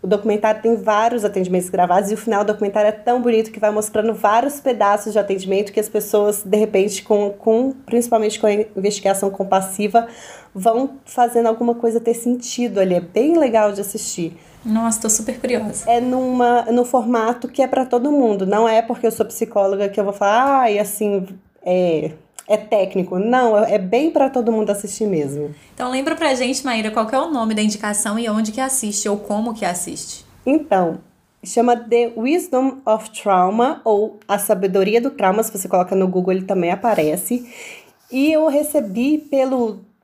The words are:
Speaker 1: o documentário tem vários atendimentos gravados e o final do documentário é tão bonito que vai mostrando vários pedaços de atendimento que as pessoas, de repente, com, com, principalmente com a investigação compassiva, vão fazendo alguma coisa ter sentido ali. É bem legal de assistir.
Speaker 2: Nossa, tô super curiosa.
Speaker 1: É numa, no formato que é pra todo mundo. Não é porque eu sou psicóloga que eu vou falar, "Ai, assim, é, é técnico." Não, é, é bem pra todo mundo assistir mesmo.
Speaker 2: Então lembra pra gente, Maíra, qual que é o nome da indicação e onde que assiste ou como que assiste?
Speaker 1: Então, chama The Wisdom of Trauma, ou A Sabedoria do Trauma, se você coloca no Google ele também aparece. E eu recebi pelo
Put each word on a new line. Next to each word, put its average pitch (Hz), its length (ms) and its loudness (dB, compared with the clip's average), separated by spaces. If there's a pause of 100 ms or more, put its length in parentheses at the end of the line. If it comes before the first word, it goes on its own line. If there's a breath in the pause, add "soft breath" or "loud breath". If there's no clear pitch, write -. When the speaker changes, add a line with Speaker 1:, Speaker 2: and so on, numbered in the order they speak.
Speaker 1:
o - 40 -8
documentário 208 560 0
tem 226 140 2
vários 214 480 0
atendimentos 185 440 0
gravados 180 420 2
e 214 40 0
o - 20 -8
final 208 280 0
do 208 80 0
documentário 208 360 2
é 220 40 2
tão 240 280 -2
bonito 220 300 0
que - 80 -16
vai 208 120 2
mostrando 214 440 0
vários 240 460 2
pedaços 208 520 0
de 214 60 2
atendimento 196 540 -2
que - 80 0
as 208 80 -4
pessoas, 208 560 0
de 190 120 0
repente, 202 460 0
com, 208 280 2
com, 226 420 0 (120)
principalmente 233 540 0
com - 80 0
a 214 60 4
investigação 196 800 -2
compassiva, 196 760 0 (480 loud breath)
vão 233 380 0 (120)
fazendo 240 420 0
alguma 233 280 0
coisa 233 240 -2
ter 226 160 0
sentido 240 640 -4
ali. 190 160 2
É 175 60 2
bem 247 360 0
legal 220 360 2
de 196 80 -6
assistir. 185 580 -8 (260 loud breath)
Speaker 2:
Nossa, 226 380 0
tô 220 80 -2
super 247 300 -4
curiosa. 220 500 -4
Speaker 1:
É 240 100 4
numa, 254 680 2
no 240 180 2
formato 240 640 0
que - 120 -4
é 262 60 4
pra 262 180 0
todo 254 280 0
mundo. 220 340 2
Não 208 220 4
é 220 140 4
porque 233 240 -2
eu 226 60 4
sou 220 140 -2
psicóloga 202 640 0
que 196 100 -6
eu 208 60 0
vou 196 80 -4
falar, 247 500 2
"Ai, 214 160 2
assim, 202 480 -2 (380)
é, 170 460 0 (380)
é 208 80 2
técnico." 190 640 -2
Não, 233 380 2
é, 208 180 2
é 214 40 4
bem 233 320 0
pra 285 180 2
todo 247 220 -2
mundo 214 200 0
assistir 202 360 -4
mesmo. 147 480 -4 (180 loud breath)
Speaker 2:
Então 254 180 -6
lembra 277 260 -2
pra 311 180 0
gente, 254 300 -2
Maíra, 220 260 -2
qual 220 160 -2
que 220 80 -6
é 262 40 4
o 330 120 -2
nome 226 240 0
da 214 80 0
indicação 208 560 -2
e 233 100 -4
onde 214 220 0
que 240 100 -6
assiste 226 480 -4
ou 202 100 -2
como 214 360 -4
que 214 100 -8
assiste? - 600 -8 (200)
Speaker 1:
Então, 196 540 2 (460)
chama 240 320 2
The 233 400 0
Wisdom 262 680 0
of 220 260 0
Trauma, 202 760 2
ou 214 420 0
A 202 120 0
Sabedoria 196 600 2
do 262 100 -2
Trauma, 202 340 0
se 220 120 -10
você 185 120 -8
coloca 180 260 0
no 190 140 2
Google 185 240 0
ele 190 120 -2
também 180 280 0
aparece. 202 760 -2 (640 loud breath)
E 277 220 2
eu 311 160 2
recebi 285 680 0
pelo 262 640 -2 (240)